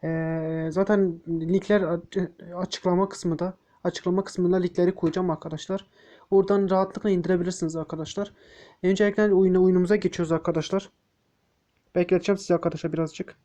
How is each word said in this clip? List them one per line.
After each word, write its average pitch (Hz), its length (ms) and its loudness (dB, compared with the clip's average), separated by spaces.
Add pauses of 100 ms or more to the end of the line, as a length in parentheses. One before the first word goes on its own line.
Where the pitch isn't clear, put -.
E, 160 680 -4
zaten 190 560 0
linkler 180 540 0
a-, 170 200 -2 (540)
açıklama 185 540 0
kısmında, 175 440 -4 (300)
açıklama 180 400 -2
kısmında 185 340 0
linkleri 180 380 0
koyacağım 180 340 -2
arkadaşlar. 160 580 -8 (440)
Oradan 196 380 4
rahatlıkla 190 400 0
indirebilirsiniz 175 680 0
arkadaşlar. 160 580 -8 (500)
Öncelikle 202 500 2
oyuna, 185 260 6
oyunumuza 185 360 4
geçiyoruz 180 360 -2
arkadaşlar. 165 580 -2 (1040)
Bekleteceğim 180 420 2
sizi 190 160 0
arkadaşlar 165 400 -2
birazcık. 160 520 -6